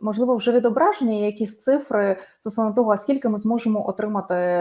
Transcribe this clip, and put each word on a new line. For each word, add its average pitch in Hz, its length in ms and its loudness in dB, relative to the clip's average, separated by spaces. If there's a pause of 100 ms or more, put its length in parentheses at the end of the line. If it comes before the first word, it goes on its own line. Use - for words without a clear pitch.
можливо, 220 340 0
вже 226 160 0
відображені 240 720 2
якісь 208 360 -4
цифри 226 600 0 (180)
стосовно 214 340 -4
того, 220 180 2
а 202 60 2
скільки 269 320 -2
ми 214 80 0
зможемо 214 500 -2
отримати 202 460 -4 (280)